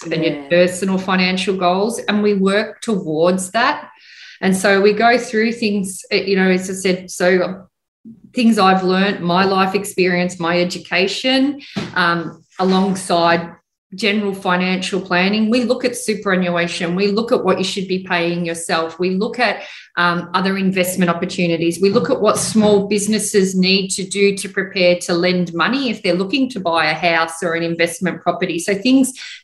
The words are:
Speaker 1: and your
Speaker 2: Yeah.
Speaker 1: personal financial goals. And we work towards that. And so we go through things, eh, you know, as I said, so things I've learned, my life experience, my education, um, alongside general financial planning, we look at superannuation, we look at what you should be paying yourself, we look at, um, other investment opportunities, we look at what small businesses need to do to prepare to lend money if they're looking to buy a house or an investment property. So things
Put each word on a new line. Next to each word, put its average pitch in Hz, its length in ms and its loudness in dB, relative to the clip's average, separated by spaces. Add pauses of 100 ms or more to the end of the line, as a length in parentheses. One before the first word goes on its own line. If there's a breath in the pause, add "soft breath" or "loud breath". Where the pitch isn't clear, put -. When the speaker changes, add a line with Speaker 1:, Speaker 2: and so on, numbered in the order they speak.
Speaker 1:
and 160 180 -2
your 156 120 0
Speaker 2:
Yeah. - 160 -10
Speaker 1:
personal 180 480 2
financial 185 580 0
goals. 190 440 0
And 208 220 0
we 208 120 2
work 196 480 0
towards 180 720 0
that. 262 380 -2 (520 loud breath)
And 190 140 2
so 196 240 4
we 208 120 6
go 233 260 4
through 226 340 0
things, 202 580 -2
eh, 202 140 2
you 196 120 0
know, 190 140 4
as 185 200 0
I 185 40 -6
said, 185 360 -2
so 180 560 0 (680)
things 226 240 4
I've 185 260 4
learned, 190 360 0
my 175 240 2
life 190 300 2
experience, 180 640 0
my 175 220 0
education, 202 1000 -2 (340 loud breath)
um, 170 500 -2 (160)
alongside 185 920 2 (420)
general 202 400 -2
financial 185 640 -2
planning, 196 480 0
we 247 160 2
look 233 180 -2
at - 140 -2
superannuation, 180 960 -2
we 196 140 0
look 220 240 -2
at - 100 2
what 185 140 2
you 190 80 -2
should 190 240 -6
be 185 160 -2
paying 170 400 -2
yourself, 165 540 -4
we 185 120 -2
look 214 280 -2
at, 220 240 -2 (340 loud breath)
um, 175 380 0
other 190 240 0
investment 185 520 0
opportunities, 170 680 -2
we 196 80 4
look 226 220 2
at 262 100 0
what 208 180 2
small 208 480 2
businesses 196 720 0
need 190 320 2
to 190 180 -6
do 196 300 2
to 196 120 -8
prepare 180 520 2
to 185 140 -2
lend 180 400 0
money 233 340 0
if 214 140 -6
they're 180 120 0
looking 196 360 0
to 196 100 -8
buy 165 300 0
a 160 40 -2
house 165 480 -2
or 165 120 -2
an 165 80 -2
investment 170 580 -2
property. 175 380 -2
So 196 160 -2
things 254 380 2 (320 loud breath)